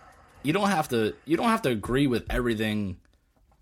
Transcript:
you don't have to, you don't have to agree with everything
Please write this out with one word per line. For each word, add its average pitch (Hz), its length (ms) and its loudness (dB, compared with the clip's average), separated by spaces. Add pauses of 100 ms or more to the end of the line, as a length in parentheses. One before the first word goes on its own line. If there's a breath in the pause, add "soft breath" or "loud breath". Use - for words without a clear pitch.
(420)
you 147 100 0
don't 202 160 2
have 165 200 0
to, 113 260 0 (100)
you 160 140 0
don't 240 100 2
have 220 140 2
to 139 80 2
agree 120 360 0
with 120 220 0
everything 107 720 -2 (640)